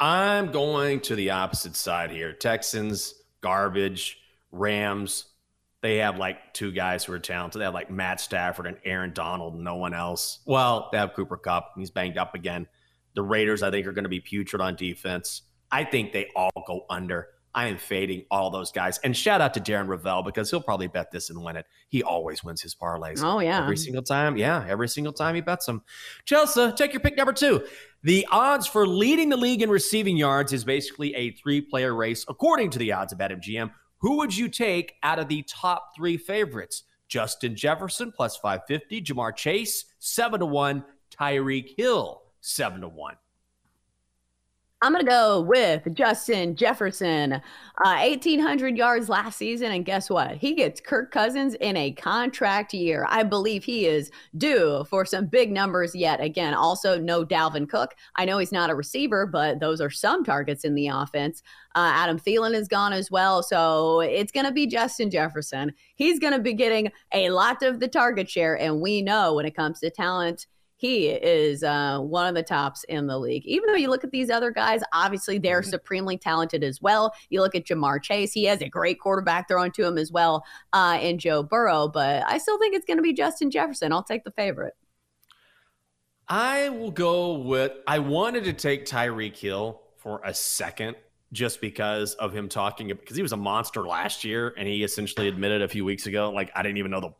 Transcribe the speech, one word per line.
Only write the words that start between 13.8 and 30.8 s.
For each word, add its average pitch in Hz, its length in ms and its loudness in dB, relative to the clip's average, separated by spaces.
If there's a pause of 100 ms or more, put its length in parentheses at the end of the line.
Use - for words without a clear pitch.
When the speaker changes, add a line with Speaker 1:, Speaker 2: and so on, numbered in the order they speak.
Speaker 1:
are 98 60 -8
gonna 98 160 -4
be 90 120 -4
putrid 101 420 -6
on 92 140 -2
defense. 90 640 -6 (280)
I 139 140 -2
think 113 280 -2
they 101 220 -4
all 92 160 0 (160)
go 90 220 -8
under. 87 400 -6 (260)
I 120 120 -2
am 101 100 -6
fading 95 540 -4
all 95 200 0
those 92 220 -8
guys. 92 260 -2
And 127 180 -2
shout 202 240 2
out 139 140 2
to 107 60 -2
Darren 101 280 -2
Ravel 92 340 -2
because 101 280 -4
he'll 170 100 -2
probably 95 260 -2
bet 87 240 -4
this - 180 -10
and 85 140 -14
win 82 140 -10
it. 80 100 -12 (220)
He - 140 0
always 80 420 -4
wins 82 180 -10
his - 120 -14
parlays. 82 480 -6
Speaker 2:
Oh, 196 180 0
yeah. 175 220 0
Speaker 1:
Every 135 140 0
single 131 260 -6
time. 143 340 0
Yeah, 131 320 0
every 107 200 -2
single 147 240 -4
time 156 220 -2
he 170 60 -2
bets 175 260 -4
them. 113 160 -6 (420)
Chelsea, 247 520 4
take 285 160 2
your 269 80 -4
pick 285 160 0
number 269 160 4
two. 269 320 4 (380)
The 185 280 4
odds 247 360 4
for 208 200 4
leading 247 420 4
the 269 80 4
league 240 260 2
in 220 80 2
receiving 196 460 2
yards 139 360 4
is 123 120 -2
basically 143 500 -2